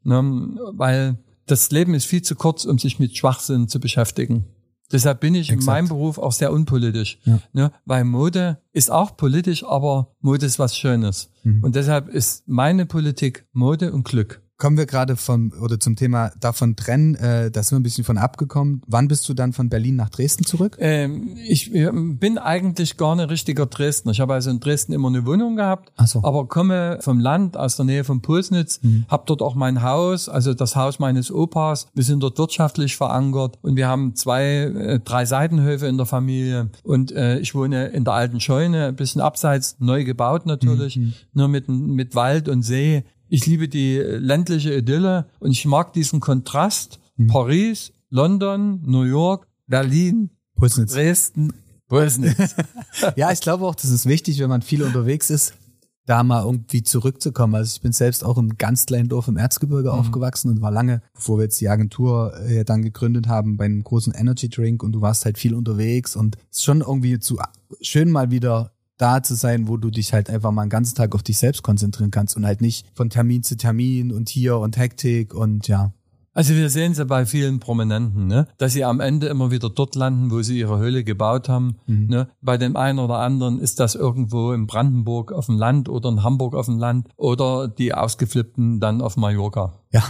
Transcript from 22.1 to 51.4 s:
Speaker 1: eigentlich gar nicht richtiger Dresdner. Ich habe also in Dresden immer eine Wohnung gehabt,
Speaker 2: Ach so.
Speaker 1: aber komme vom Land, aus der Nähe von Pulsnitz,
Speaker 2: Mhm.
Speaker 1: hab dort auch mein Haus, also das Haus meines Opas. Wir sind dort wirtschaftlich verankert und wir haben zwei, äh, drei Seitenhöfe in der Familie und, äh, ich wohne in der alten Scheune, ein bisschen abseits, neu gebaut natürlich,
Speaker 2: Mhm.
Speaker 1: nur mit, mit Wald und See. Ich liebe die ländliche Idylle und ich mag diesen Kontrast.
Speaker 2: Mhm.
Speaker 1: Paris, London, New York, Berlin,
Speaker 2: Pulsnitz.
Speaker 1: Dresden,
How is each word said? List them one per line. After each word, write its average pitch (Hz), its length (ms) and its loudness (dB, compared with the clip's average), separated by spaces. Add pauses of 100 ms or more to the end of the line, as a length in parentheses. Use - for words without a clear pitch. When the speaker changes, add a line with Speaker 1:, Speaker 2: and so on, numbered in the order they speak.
Speaker 1:
eigentlich 180 580 -2
gar 160 200 0
nicht 170 120 -2
richtiger 151 380 -2
Dresdner. 143 460 -2
Ich 104 80 0
habe 131 120 0
also 131 160 -2
in 123 100 0
Dresden 147 360 -2
immer 135 140 0
eine 123 180 0
Wohnung 220 300 0
gehabt, 190 420 -2
Speaker 2:
Ach 117 80 6
so. 113 180 0
Speaker 1:
aber 139 240 0
komme 175 540 0
vom 123 180 2
Land, 170 380 0
aus 131 180 -2
der 139 80 -2
Nähe 135 180 0
von 131 200 -2
Pulsnitz, 175 600 0
Speaker 2:
Mhm. 113 280 4
Speaker 1:
hab - 160 0
dort 147 160 0
auch 131 140 -2
mein 127 260 0
Haus, 175 480 -2
also 127 240 2
das 123 200 -2
Haus 135 240 0
meines 131 320 0
Opas. 156 640 -2
Wir 131 120 0
sind 143 180 2
dort 131 160 -2
wirtschaftlich 156 580 0
verankert 135 640 -2
und 135 160 0
wir 131 120 2
haben 131 260 0
zwei, 127 300 0
äh, 143 560 0
drei 123 260 -2
Seitenhöfe 143 600 0
in 131 120 0
der 123 80 0
Familie 127 640 -2 (120)
und, 131 300 0
äh, 123 280 0
ich - 140 -8
wohne 135 340 -2
in 127 160 -2
der 113 100 0
alten 120 260 0
Scheune, 156 460 0
ein 131 100 -4
bisschen 143 240 -4
abseits, 147 600 0
neu 127 240 2
gebaut 127 420 -2
natürlich, 131 500 0
Speaker 2:
Mhm. 117 160 -2 (220)
Speaker 1:
nur 139 140 2
mit, 143 200 -2
mit 131 460 -2
Wald 139 340 2
und 127 140 0
See. 139 420 0 (240)
Ich 131 160 2
liebe 156 240 2
die 135 300 0
ländliche 147 720 0
Idylle 156 540 0 (140)
und 151 100 -2
ich 127 160 0
mag 147 260 2
diesen 156 280 0
Kontrast. 143 800 -2 (160)
Speaker 2:
Mhm. 117 100 4
Speaker 1:
Paris, 143 640 2 (160)
London, 196 800 0
New 131 160 4
York, 160 460 0 (180)
Berlin, 160 640 2 (240)
Speaker 2:
Pulsnitz. 113 380 2
Speaker 1:
Dresden, 151 600 0 (360)